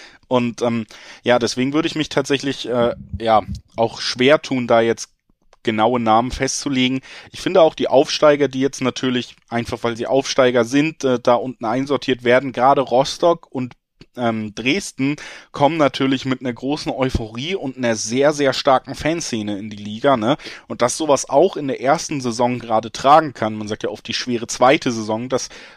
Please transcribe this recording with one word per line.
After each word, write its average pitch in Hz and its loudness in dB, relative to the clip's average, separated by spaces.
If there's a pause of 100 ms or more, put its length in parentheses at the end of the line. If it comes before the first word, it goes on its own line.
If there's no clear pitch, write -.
(260)
Und, 120 0
ähm, 117 -2 (360)
ja, 123 4
deswegen 127 0
würde 160 0
ich - -8
mich 156 -4
tatsächlich, 139 -4
äh, 117 0 (260)
ja, 110 4 (340)
auch - -2
schwer 135 2
tun, 127 -4
da 117 4
jetzt 113 0 (520)
genaue 117 0
Namen 113 2
festzulegen. 131 -2 (300)
Ich - -16
finde 185 2
auch 160 6
die - -4
Aufsteiger, 143 4
die 131 -6
jetzt 135 -2
natürlich, 127 -4 (120)
einfach 120 -4
weil 117 -2
sie 117 -6
Aufsteiger 127 2
sind, 143 0
äh, 127 2
da 120 4
unten 120 -4
einsortiert 127 -2
werden, 127 4
gerade 139 4
Rostock 139 0
und, 127 -8 (420)
ähm, 110 -2
Dresden 139 -2 (340)
kommen 143 2
natürlich 135 0
mit 131 -4
einer 131 -6
großen 139 -6
Euphorie 127 -4
und 135 -8
einer 117 0
sehr, 120 2
sehr 143 2
starken 135 0
Fanszene 110 -4
in 107 -12
die 104 -14
Liga, 110 0
ne? 120 0 (320)
Und 117 -8
dass 123 0
sowas 147 0
auch 156 4
in 151 -6
der 131 -6
ersten 143 0
Saison 123 -2
gerade 113 -2
tragen 151 4
kann, 110 -4
man 107 -8
sagt 104 -8
ja - -4
oft - -10
die 113 -6
schwere 120 -4
zweite 135 0
Saison, 113 -6
dass 131 -4 (280)